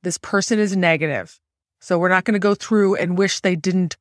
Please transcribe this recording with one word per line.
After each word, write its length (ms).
This 140
person 420
is 160
negative. 640
So 200
we're 100
not 160
gonna 140
go 160
through 420
and 220
wish 220
they 140
didn't 460